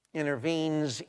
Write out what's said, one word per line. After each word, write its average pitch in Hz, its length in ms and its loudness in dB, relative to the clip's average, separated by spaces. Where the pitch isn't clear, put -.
intervenes 151 960 0